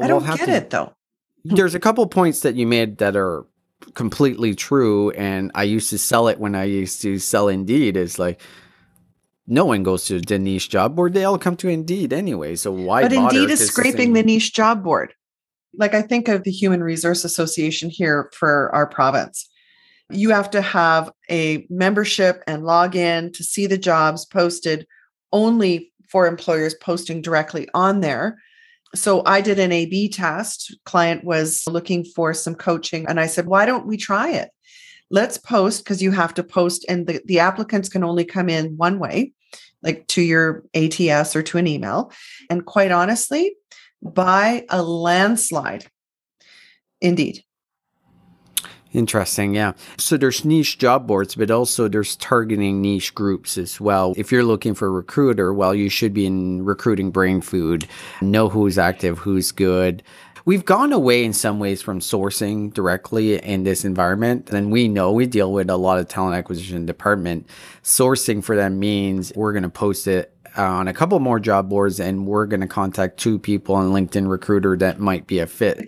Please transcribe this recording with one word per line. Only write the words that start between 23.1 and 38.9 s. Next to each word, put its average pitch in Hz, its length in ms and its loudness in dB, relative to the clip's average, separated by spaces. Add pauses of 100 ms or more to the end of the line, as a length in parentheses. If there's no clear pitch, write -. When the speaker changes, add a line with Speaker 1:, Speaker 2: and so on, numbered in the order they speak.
Speaker 1:
to 170 100 -14
see 202 240 -4
the 190 120 0
jobs 165 480 2
posted 170 600 -2 (460)
only 208 600 2 (160)
for 185 180 4
employers 160 480 0
posting 170 480 -6
directly 156 520 -2
on 196 280 2
there. 156 340 -2 (580)
So 190 300 2
I 196 160 4
did 202 180 0
an 185 140 2
A 170 140 0
B 196 220 -2
test. 185 760 -6
Client 170 400 0
was 160 420 -2
looking 170 380 -2
for 165 300 -2
some 165 200 -6
coaching. 160 540 -4
And 165 120 0
I 160 60 2
said, 175 200 -2
"Why 190 200 4
don't 247 200 -2
we 214 100 -4
try 208 340 -2
it? - 200 -4 (600)
Let's 233 280 0
post," 220 460 0
'cause 190 180 -4
you 190 80 2
have 185 240 0
to 180 80 -4
post 175 460 -2
and 175 180 -4
the, 165 200 -4
the 180 140 0
applicants 196 480 -2
can 185 160 -2
only 170 200 0
come 180 240 -4
in 160 280 -2
one 175 220 0